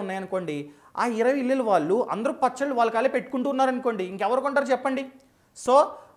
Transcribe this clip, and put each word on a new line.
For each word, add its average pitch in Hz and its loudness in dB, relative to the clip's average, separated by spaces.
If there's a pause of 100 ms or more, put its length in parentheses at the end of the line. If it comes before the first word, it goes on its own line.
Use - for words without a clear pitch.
ఉన్నాయనుకోండి, 185 -6 (420)
ఆ 214 2 (160)
ఇరవై 262 2
ఇళ్ళలు 254 0
వాళ్ళు 175 4 (180)
అందరూ 226 -2 (100)
పచ్చళ్ళు 262 -2
వాళ్ళ 226 4
కాలే 233 0
పెట్టుకుంటూ 254 -4
ఉన్నారనుకోండి, 247 0
ఇంకెవరు 208 0
కొంటారు 285 0
చెప్పండి? 262 0 (600)
So, 247 4 (420)